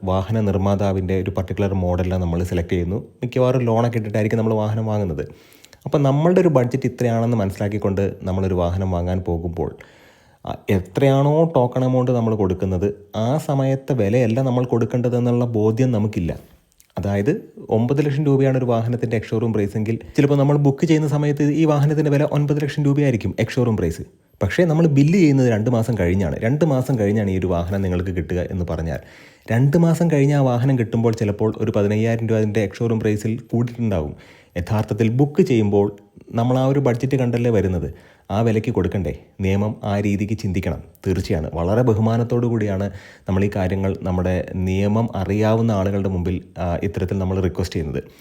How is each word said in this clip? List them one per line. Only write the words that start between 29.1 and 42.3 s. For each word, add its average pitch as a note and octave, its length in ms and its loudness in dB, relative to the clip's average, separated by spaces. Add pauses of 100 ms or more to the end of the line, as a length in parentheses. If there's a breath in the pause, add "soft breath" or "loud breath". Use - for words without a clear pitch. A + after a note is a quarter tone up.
രണ്ട് C3+ 280 4
മാസം E3 300 4
കഴിഞ്ഞ് C#3+ 280 4
ആ C#3+ 60 4
വാഹനം B2+ 340 2
കിട്ടുമ്പോൾ A2+ 380 2
ചിലപ്പോൾ G#2+ 440 0
ഒരു A2 120 -2
പതിനയ്യായിരം A2 560 0
രൂപ A2 120 2
അതിൻ്റെ G#2+ 260 0
ex F#2+ 100 -4
showroom A2+ 260 0
പ്രൈസിൽ G#2+ 320 0 (140)
കൂടിയിട്ടുണ്ടാകും. A2+ 680 -2 (440 loud breath)
യഥാർത്ഥത്തിൽ A2 540 0
ബുക്ക് C#3+ 320 2
ചെയ്യുമ്പോൾ G2+ 420 2 (500)
നമ്മൾ A#2+ 240 0
ആ C3 80 0
ഒരു C#3 140 2
ബഡ്ജറ്റ് C3 360 0
കണ്ടല്ലേ A#2+ 340 0
വരുന്നത്, F#2 360 0 (440 loud breath)
ആ G2 100 -2
വിലയ്ക്ക് A2+ 340 0
കൊടുക്കണ്ടേ? F2+ 380 -2 (280)
നിയമം G2 320 0 (120)
ആ G#2 160 -4
രീതിക്ക് G2+ 380 -2
ചിന്തിക്കണം. F2+ 420 -4 (200)
തീർച്ചയാണ്, F#2 540 -2
വളരെ F#2 280 0
ബഹുമാനത്തോടു A#2 640 0